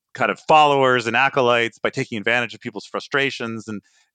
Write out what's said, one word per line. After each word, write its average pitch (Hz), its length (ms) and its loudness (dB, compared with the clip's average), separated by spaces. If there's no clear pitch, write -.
kind 113 160 -2
of 92 100 -6
followers 139 640 4
and 117 100 -2
acolytes 120 640 0
by 110 120 -4
taking 127 280 -8
advantage 117 360 -2
of 107 60 -20
people's 101 260 -12
frustrations. 117 840 -6
And 104 140 -10